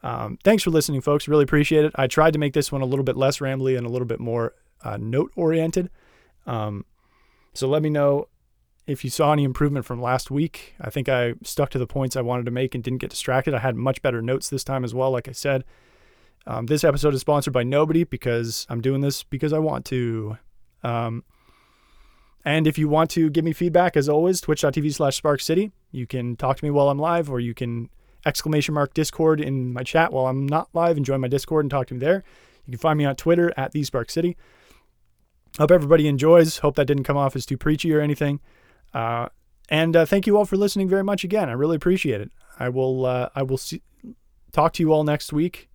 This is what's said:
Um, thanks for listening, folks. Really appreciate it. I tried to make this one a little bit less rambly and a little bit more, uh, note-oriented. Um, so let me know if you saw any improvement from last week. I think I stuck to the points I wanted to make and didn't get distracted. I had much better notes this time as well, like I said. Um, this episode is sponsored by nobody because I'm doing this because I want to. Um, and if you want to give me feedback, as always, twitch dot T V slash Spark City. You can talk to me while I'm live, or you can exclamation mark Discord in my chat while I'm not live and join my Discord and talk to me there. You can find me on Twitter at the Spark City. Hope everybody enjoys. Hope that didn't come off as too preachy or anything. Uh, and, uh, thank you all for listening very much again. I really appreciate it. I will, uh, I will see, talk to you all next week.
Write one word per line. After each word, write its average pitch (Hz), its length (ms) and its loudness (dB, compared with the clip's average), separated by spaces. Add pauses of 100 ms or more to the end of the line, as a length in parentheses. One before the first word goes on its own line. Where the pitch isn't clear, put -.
Um, 117 400 -8
thanks 208 200 4
for 185 60 -2
listening, 147 320 0
folks. 147 260 0
Really 147 160 4
appreciate 151 420 4
it. 156 100 -2
I 135 120 0
tried 160 260 4
to 147 60 -2
make 147 140 0
this 147 180 0
one 135 100 -4
a 135 40 -2
little 135 200 0
bit 131 100 0
less 135 240 0
rambly 135 380 -2
and 120 100 -4
a - 20 -6
little 123 180 -4
bit 113 120 -6
more, 117 340 -4 (300)
uh, 107 140 -8
note-oriented. 160 920 -2 (560)
Um, 107 400 -6 (680)
so 135 140 -4
let 151 140 2
me 151 80 0
know 143 380 2 (600)
if 143 160 -6
you 127 80 -6
saw 151 220 2
any 147 100 2
improvement 139 420 0
from 120 160 -8
last 123 300 -2
week. 151 500 -4
I 110 80 -8
think 135 200 -4
I 123 340 0
stuck - 280 -2
to 131 80 -4
the 123 60 -2
points 131 300 -4
I 131 60 -2
wanted 123 240 -2
to 117 60 -4
make 131 220 -4
and 123 100 -6
didn't 127 160 -4
get - 120 -8
distracted. 131 420 -2
I 123 60 0
had 127 160 -2
much 131 260 -4
better 120 200 0
notes 127 280 -4
this 135 140 -6
time 135 200 -4
as 113 120 -8
well, 131 160 0
like 123 160 -4
I 127 60 -16
said. 135 300 -2 (840)
Um, 117 180 -6
this 147 180 0
episode 143 300 2
is 131 80 -2
sponsored 147 320 0
by 123 100 2
nobody 156 400 2
because 117 680 -4
I'm 117 120 -4
doing 135 200 0
this 139 200 -2
because 147 320 -4
I 156 60 0
want 147 280 -2
to. 113 500 -4 (440)
Um, 117 420 -4 (1200)
and 156 200 2
if 156 140 0
you 151 80 0
want 156 240 2
to 160 180 2
give 160 160 0
me 160 80 0
feedback, 175 420 2
as 143 140 2
always, 170 320 2
twitch 156 200 -2
dot 143 120 2
T 156 80 -2
V 151 80 0
slash 139 280 0
Spark 147 240 0
City. 190 300 0 (200)
You 127 160 -8
can 123 280 -6
talk 135 220 -2
to - 60 -10
me 147 80 -2
while 143 180 4
I'm 139 80 0
live, 160 320 0
or 127 100 -2
you 120 140 -4
can 117 360 -6 (360)
exclamation 151 480 0
mark 143 200 0
Discord 156 480 2
in 131 320 -4
my 123 100 -6
chat 165 280 2
while 131 160 0
I'm 135 200 -2
not 156 260 -2
live 170 240 2
and 139 80 0
join 135 160 -2
my 127 60 -2
Discord 143 380 0
and 139 40 -4
talk 131 180 -2
to - 60 -10
me 123 60 -8
there. 175 240 2 (420)
You 131 60 -14
can 120 80 -10
find 156 180 2
me 147 80 2
on 139 100 0
Twitter 170 420 4
at 135 140 -4
the 151 120 -2
Spark 123 260 -4
City. 170 280 -2 (1200)
Hope 151 140 4
everybody 156 360 6
enjoys. 156 520 6
Hope 147 160 0
that 143 100 2
didn't 139 180 0
come 143 140 -2
off 139 180 0
as 127 100 -6
too 135 120 -6
preachy 156 360 0
or 151 80 4
anything. 147 380 -2 (540)
Uh, 117 340 -4 (420)
and, 160 260 2
uh, 165 100 6
thank 196 200 0
you 208 120 4
all 208 80 4
for 196 120 -2
listening 196 300 0
very 190 160 2
much 196 200 -2
again. 190 260 -2
I 117 40 -4
really 147 220 0
appreciate 151 460 0
it. 98 100 -12 (260)
I 123 120 -4
will, 127 360 -2
uh, 123 300 -2
I 135 80 -2
will 131 140 -2
see, - 240 -10 (720)
talk 160 220 2
to 170 100 -2
you 156 80 4
all 156 120 4
next 151 300 -2
week. 160 400 -2